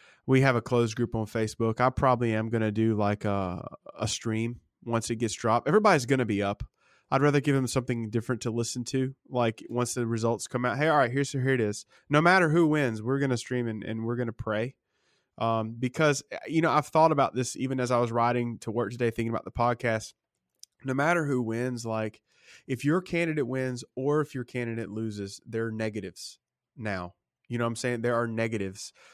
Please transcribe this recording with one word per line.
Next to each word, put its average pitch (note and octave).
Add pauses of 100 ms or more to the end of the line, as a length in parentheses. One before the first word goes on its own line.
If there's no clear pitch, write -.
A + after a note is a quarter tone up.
(260)
we C3
have C3
a A#2
closed A#2+
group A#2+
on A2
Facebook. A2+
I B2+
probably A#2+
am A2
gonna A2
do, A2
like, G#2
a, F#2+ (300)
a G#2+
stream A#2 (240)
once A#2
it A2+
gets A2
dropped. A#2
Everybody's F3+
gonna C3
be G#2
up. G2+ (460)
I'd C3+
rather C#3+
give C#3
them C3
something A#2+
different A2+
to A#2+
listen A#2
to. C3 (140)
Like, A#2+
once A#2+
the A#2+
results A2+
come B2
out, B2
"Hey, D3+
all D3+
right, B2+
here's, C#3
here C3
it C3
is." G#2 (240)
No D3
matter F3
who E3
wins, C3
we're C3
gonna C3+
stream A#2+
and, A2
and A2+
we're A#2+
gonna A#2+
pray. A2 (600)
Um, A2+
because, C#3 (240)
you D#3+
know, D#3+
I've D3
thought D#3+
about C#3
this A#2+
even C3
as B2
I A#2+
was A#2+
riding A#2+
to A#2
work A2
today, A#2+
thinking A2+
about A2+
the -
podcast. A#2 (720)
No C3
matter D#3
who C3
wins, A#2
like, A2 (440)
if C3
your D#3+
candidate D#3+
wins B2+ (100)
or C#3+
if D3
your B2+
candidate A#2
loses, G#2
they're A2+
negatives A2 (380)
now. F#2+ (320)
You A#2+
know A#2+
what A#2
I'm A#2
saying? A#2+
There A#2+
are A#2
negatives. A2 (220)